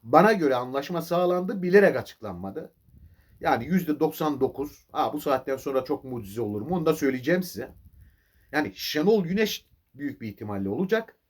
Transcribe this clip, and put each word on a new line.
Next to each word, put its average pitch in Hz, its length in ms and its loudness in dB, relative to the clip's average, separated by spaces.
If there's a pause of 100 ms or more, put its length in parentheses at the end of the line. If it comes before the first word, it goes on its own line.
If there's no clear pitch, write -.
bana 156 300 8
göre 156 220 2
anlaşma 135 480 -4
sağlandı, 180 600 0
bilerek 180 340 6
açıklanmadı. 101 760 -10 (680)
Yani 131 240 0
yüzde 156 360 0
doksan 156 400 0
dokuz, 151 520 -4
ha, 127 200 -2
bu 147 80 -6
saatten 135 360 0
sonra 131 280 -2
çok - 200 -4
mucize 117 360 -8
olur 104 200 -2
mu 160 160 -2
onu 160 100 0
da 160 80 4
söyleyeceğim 143 480 0
size. 127 320 -12 (800)
Yani 151 220 -2
Şenol 190 500 2
Güneş 208 420 -2 (280)
büyük 139 260 -10
bir 113 80 -8
ihtimalle 101 400 -6
olacak. 190 480 -4 (140)